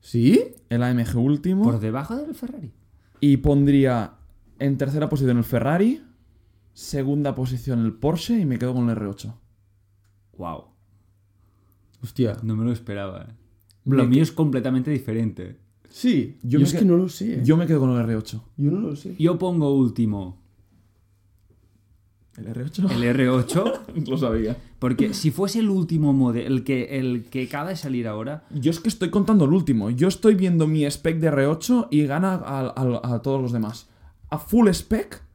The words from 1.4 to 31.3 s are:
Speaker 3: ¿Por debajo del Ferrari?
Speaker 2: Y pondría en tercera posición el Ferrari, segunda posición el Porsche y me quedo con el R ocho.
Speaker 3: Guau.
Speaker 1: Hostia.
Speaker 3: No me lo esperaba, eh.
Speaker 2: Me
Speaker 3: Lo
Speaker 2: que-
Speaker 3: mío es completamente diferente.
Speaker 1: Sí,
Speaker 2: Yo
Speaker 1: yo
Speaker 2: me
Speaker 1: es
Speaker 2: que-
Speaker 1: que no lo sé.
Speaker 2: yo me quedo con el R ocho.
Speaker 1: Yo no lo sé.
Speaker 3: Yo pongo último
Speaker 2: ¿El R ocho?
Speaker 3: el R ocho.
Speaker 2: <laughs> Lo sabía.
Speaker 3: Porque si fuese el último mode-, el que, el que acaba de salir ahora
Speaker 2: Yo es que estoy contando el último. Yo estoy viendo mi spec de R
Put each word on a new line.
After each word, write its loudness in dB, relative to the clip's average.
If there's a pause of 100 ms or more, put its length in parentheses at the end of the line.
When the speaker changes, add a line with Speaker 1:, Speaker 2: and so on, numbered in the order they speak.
Speaker 3:
¿Por 2
debajo -6
del -10
Ferrari? -14 (480)
Speaker 2:
Y 4
pondría 2 (440)
en -2
tercera -2
posición 2
el 2
Ferrari, 0 (720)
segunda -4
posición -4
el 0
Porsche -2
y 0
me -2
quedo -2
con 0
el 0
R -6
ocho. -10 (920)
Speaker 3:
Guau. -12 (1300)
Speaker 1:
Hostia. -4
Speaker 3:
No -2
me -2
lo 0
esperaba, -10
eh. -20 (500)
Speaker 2:
Me 2
Speaker 3:
Lo 6
Speaker 2:
que- 2
Speaker 3:
mío 6
es 0
completamente 0
diferente. -4 (320)
Speaker 1:
Sí, -2
Speaker 2:
Yo -4
Speaker 1:
yo 4
Speaker 2:
me 8
Speaker 1:
es 2
Speaker 2:
que- -2
Speaker 1:
que 4
no 6
lo 2
sé. -6
Speaker 2:
yo 6
me 0
quedo 2
con 2
el 2
R -2
ocho. -8 (120)
Speaker 1:
Yo 0
no -2
lo -6
sé. -12
Speaker 3:
Yo 2
pongo 0
último 0 (2000)
Speaker 2:
¿El -16
R -10
ocho? -2
Speaker 3:
el 0
R 2
ocho. 2 (240)
Speaker 2:
<laughs> -6
Lo -2
sabía. -2 (220)
Speaker 3:
Porque 0
si 0
fuese -2
el 2
último 2
mode-, 2
el 0
que, -4
el -4
que -6
acaba -8
de -8
salir -6
ahora -8
Speaker 2:
Yo 0
es -4
que -2
estoy -4
contando 4
el 4
último. 2
Yo 2
estoy 4
viendo 2
mi 2
spec -4
de 0
R 2